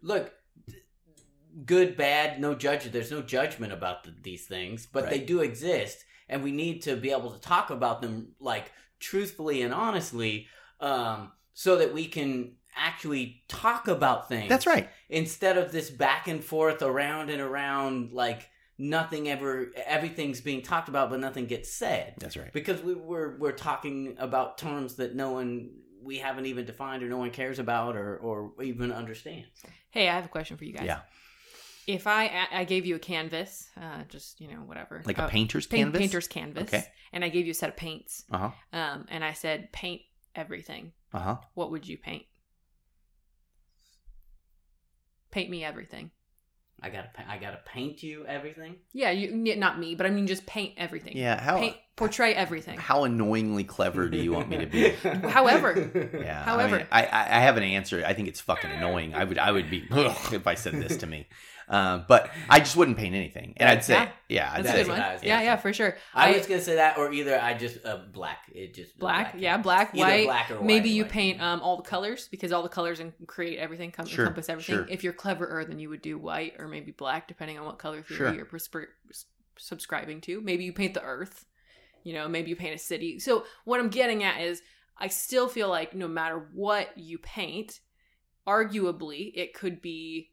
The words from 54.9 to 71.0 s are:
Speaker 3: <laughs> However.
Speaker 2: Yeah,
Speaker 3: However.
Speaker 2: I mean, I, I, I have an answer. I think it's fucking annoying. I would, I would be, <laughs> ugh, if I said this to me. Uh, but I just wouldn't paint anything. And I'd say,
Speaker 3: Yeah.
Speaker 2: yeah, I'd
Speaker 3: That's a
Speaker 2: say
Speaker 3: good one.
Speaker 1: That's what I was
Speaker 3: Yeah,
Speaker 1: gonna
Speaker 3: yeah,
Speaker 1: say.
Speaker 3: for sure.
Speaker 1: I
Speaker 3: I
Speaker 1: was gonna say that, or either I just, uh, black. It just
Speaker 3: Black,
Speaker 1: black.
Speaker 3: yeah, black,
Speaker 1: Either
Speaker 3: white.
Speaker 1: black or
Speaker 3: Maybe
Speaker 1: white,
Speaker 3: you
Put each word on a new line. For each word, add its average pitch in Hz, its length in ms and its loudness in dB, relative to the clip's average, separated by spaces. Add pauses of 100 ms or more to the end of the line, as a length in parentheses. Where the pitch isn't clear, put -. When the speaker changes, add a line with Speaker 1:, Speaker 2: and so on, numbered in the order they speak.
Speaker 3:
<laughs> 190 380 -2
However. 233 840 6 (120)
Speaker 2:
Yeah, 76 220 -6
Speaker 3:
However. 233 320 2
Speaker 2:
I - 20 2
mean, - 120 -4
I, 113 160 8
I, 110 140 4 (160)
I 120 40 8
have 131 160 10
an 110 60 4
answer. 95 440 0
I 92 80 4
think 101 140 -2
it's - 120 -10
fucking - 300 0
annoying. 85 440 -2
I 85 100 2
would, 92 140 -2
I 92 140 6
would 90 180 2
be, 87 180 -4
<laughs> - 20 -4
ugh, 131 420 2
if 98 140 0
I 87 80 4
said 82 200 -4
this 85 240 -2
to 85 80 -6
me. 78 200 -8 (400)
Uh, 92 400 2
but 123 220 10 (220)
I 143 80 12
just 151 180 6
wouldn't 139 220 6
paint 95 160 -2
anything. 82 420 -4
And 120 100 6
I'd 117 160 8
say, 123 120 6
Speaker 3:
Yeah. 220 140 6 (200)
Speaker 2:
yeah, 71 240 2
I'd 127 120 -2
Speaker 3:
That's - 40 2
a - 40 2
Speaker 2:
say - 100 6
Speaker 3:
good - 80 2
one. - 80 0
Speaker 1:
That's - 80 0
what 190 40 -2
I - 40 -4
was - 80 -10
Speaker 3:
Yeah, 214 140 4
Speaker 1:
gonna 226 100 2
Speaker 3:
yeah, 233 100 4
Speaker 1:
say. - 60 -2
Speaker 3:
for 196 100 0
sure. 208 240 2 (160)
Speaker 1:
I 156 220 10
Speaker 3:
I - 20 6
Speaker 1:
was 190 100 2
gonna 185 140 2
say 170 140 0
that, 156 240 6
or 143 120 2
either 139 300 2
I 120 140 2
just, 117 320 -6
uh, 107 140 -4 (120)
black. 85 420 -10
It 92 200 -14
just - 240 -18
Speaker 3:
Black, 185 340 0
Speaker 1:
black. 185 100 -8
Speaker 3:
yeah, 180 140 4
black, 202 380 4
Speaker 1:
Either 180 80 2
Speaker 3:
white. 196 240 8
Speaker 1:
black 120 240 2
or 110 120 -4
Speaker 3:
Maybe 220 280 6
Speaker 1:
white, 214 60 4
Speaker 3:
you 214 80 4